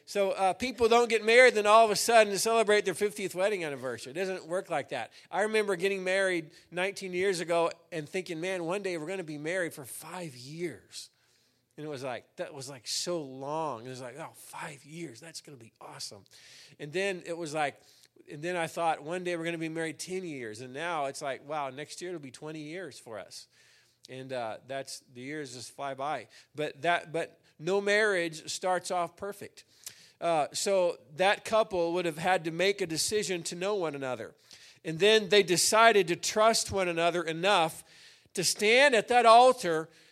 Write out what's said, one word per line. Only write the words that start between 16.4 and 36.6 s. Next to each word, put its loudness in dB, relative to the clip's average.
And -12
then -4
it -8
was -8
like, -2
and -14
then -6
I -2
thought, -2
"One -8
day -2
we're -6
gonna -4
be -6
married -6
ten -8
years." -10
And -14
now -4
it's -8
like, -8
"Wow, -6
next -14
year -10
it'll -10
be -16
twenty -14
years -12
for -14
us." -16
And, -12
uh, -6
that's, -10
the -16
years -10
just -14
fly -8
by. -6
But -6
that, 0
but -6
no 0
marriage 0
starts -2
off -2
perfect. -12
Uh, 2
so 2
that 2
couple 2
would 0
have -4
had 2
to -4
make 0
a -4
decision -2
to -8
know -4
one -2
another. -6
And -6
then 6
they 6
decided 6
to 0
trust 2